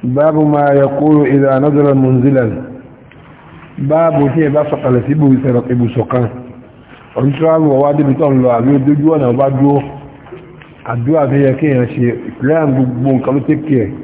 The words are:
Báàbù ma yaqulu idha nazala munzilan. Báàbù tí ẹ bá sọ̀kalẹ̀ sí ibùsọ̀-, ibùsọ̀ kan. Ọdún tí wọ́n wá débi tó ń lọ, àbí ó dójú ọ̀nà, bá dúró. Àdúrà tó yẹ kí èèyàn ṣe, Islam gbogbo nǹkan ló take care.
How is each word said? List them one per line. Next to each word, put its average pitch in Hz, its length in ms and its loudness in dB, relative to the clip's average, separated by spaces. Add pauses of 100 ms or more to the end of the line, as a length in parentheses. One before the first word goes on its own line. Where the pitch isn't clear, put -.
Báàbù 151 420 2
ma 147 160 2 (140)
yaqulu 143 520 2
idha 135 340 2
nazala 143 340 2
munzilan. 131 560 2 (1300)
Báàbù 147 500 0
tí 156 140 0
ẹ 147 60 2
bá 151 160 0
sọ̀kalẹ̀ 127 420 0
sí 143 60 -2
ibùsọ̀-, 131 580 2
ibùsọ̀ 120 360 -2
kan. 123 200 -2 (880)
Ọdún 139 180 0
tí 139 120 -4
wọ́n 160 180 2 (200)
wá 143 100 0
débi 143 220 0
tó 147 160 0
ń 131 120 2
lọ, 127 80 2
àbí 117 240 0
ó 143 40 2
dójú 147 320 0
ọ̀nà, 139 220 0
bá 135 180 0
dúró. 139 300 2 (1040)
Àdúrà 131 420 -2
tó 127 80 -2
yẹ 139 180 2
kí 143 140 -2
èèyàn 127 200 0
ṣe, 120 280 -2 (140)
Islam 156 440 -2
gbogbo 127 380 -2
nǹkan 131 240 0
ló 139 60 0
take 151 220 -6
care. 120 280 -2 (140)